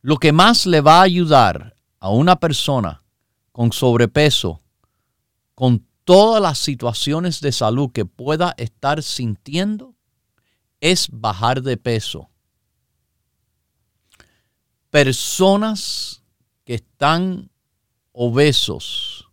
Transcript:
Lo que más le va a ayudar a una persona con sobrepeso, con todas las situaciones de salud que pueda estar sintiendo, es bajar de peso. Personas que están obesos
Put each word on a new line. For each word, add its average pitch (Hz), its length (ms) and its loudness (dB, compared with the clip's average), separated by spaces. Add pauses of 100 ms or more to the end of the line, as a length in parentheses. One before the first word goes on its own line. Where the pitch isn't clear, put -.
Lo 143 160 -2
que 156 140 2
más 190 360 4
le 165 140 2
va 156 180 8
a 190 40 8
ayudar 143 720 2 (240)
a 92 100 -8
una 151 300 2
persona 131 640 -4 (480)
con 120 200 0
sobrepeso, 120 880 0 (920)
con 123 320 0 (180)
todas 214 380 6
las 160 160 -2
situaciones 143 840 -4
de 143 100 -4
salud 120 400 -2
que 104 140 -4
pueda 156 520 -4
estar 143 460 -6
sintiendo, 185 920 -8 (840)
es 175 320 0
bajar 113 500 -4
de 127 160 -4
peso. 110 540 -8 (2500)
Personas 190 1300 -2 (420)
que 120 80 -10
están 170 800 -4 (600)
obesos - 1200 -2